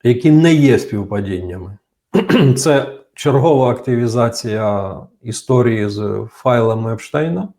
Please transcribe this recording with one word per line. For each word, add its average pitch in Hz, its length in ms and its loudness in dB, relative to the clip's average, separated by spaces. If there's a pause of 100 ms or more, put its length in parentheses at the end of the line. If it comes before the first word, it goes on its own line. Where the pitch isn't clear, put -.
які 123 260 4
не 160 240 6
є 135 240 4
співпадіннями. 95 1000 -6 (360)
<clears throat> 165 420 2
Це - 420 0 (160)
чергова 139 560 2
активізація 113 1300 -2 (260)
історії 113 680 0
з 101 420 -6
файлами 113 640 -2
Епштейна. 165 560 -6 (100)